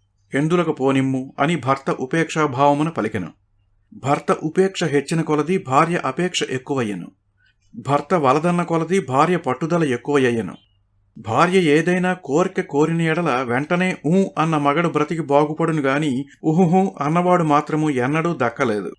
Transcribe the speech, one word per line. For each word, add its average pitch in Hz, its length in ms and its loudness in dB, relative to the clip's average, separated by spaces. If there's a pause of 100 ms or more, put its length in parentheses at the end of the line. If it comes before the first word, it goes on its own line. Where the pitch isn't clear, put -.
(340)
"ఎందులకు 156 380 0
పోనిమ్ము" 135 680 0
అని 135 180 0
భర్త 135 340 -2
ఉపేక్షాభావమున 147 1000 0
పలికెను. 104 440 -6 (600)
భర్త - 400 -2
ఉపేక్ష 190 520 -2
హెచ్చిన 147 360 0
కొలది 151 380 0
భార్య 156 380 0
అపేక్ష 170 460 -4
ఎక్కువయ్యెను. 123 680 -4 (640)
భర్త 143 380 -2
వలదన్న 160 480 2
కొలది 165 380 -2
భార్య 147 360 2
పట్టుదల 160 480 -2
ఎక్కువయ్యెను. 120 720 0 (600)
భార్య 165 400 2
ఏదైనా 180 540 2
కోరిక 180 480 -2
కోరిన 165 400 0
ఎడల 160 420 0
వెంటనే 151 540 -2 (100)
"ఊ" 190 180 2 (140)
అన్న 160 200 0
మగడు 147 300 2
బ్రతికి 151 340 -2
బాగుపడును 151 600 0
గాని 139 420 -2 (200)
"ఉహుహు" 185 560 2
అన్నవాడు 175 440 2
మాత్రము 151 460 0
ఎన్నడూ 147 520 -2
దక్కలేదు. 117 560 -2